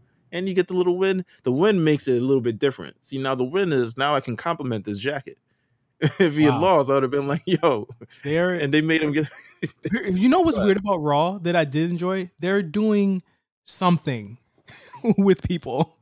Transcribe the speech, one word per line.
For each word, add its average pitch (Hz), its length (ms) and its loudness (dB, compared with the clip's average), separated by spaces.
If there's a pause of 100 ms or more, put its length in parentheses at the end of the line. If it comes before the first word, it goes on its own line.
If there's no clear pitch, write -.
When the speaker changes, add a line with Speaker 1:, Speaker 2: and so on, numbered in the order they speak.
(300)
Speaker 1:
And 180 160 -6
you 190 60 -4
get 180 160 0
the 185 60 -10
little 180 240 2
win. 190 260 0 (200)
The 127 80 0
win 175 320 2
makes 151 220 2
it 123 140 2
a 123 40 -2
little 135 180 2
bit 117 160 -2
different. 123 440 -4
See, - 140 -12
now 135 180 -2
the 127 120 -2
win 175 260 -2
is 120 240 0
now 143 180 0
I 135 60 0
can 117 160 -6
compliment 131 480 -6
this 104 140 -6
jacket. 131 400 -8 (640)
<laughs> - 20 -4
If 156 340 2
he 156 80 2
had 147 120 6
Speaker 2:
Wow. 143 40 0
Speaker 1:
lost, 160 300 4
I 135 40 4
would 139 100 4
have 127 80 0
been 139 160 -2
like, 143 180 -4
"Yo." 156 420 0 (360)
Speaker 2:
They're 165 280 0
Speaker 1:
And 151 220 -2
they 156 80 4
made 160 200 0
him 151 100 -2
get 151 160 -2 (340)
<laughs> - 280 -8
Speaker 2:
You 196 380 0
know 320 140 4
what's 330 140 2
Speaker 1:
Go 196 80 -2
ahead. - 20 4
Speaker 2:
weird 190 140 4
about 196 180 -2
Raw 151 400 0
that 175 180 -2
I 165 80 4
did 151 260 -2
enjoy? 180 400 -4 (100)
They're 190 220 0
doing 202 600 0 (420)
something 131 720 0 (680)
<laughs> 226 160 2
with 196 240 4
people. 160 600 -4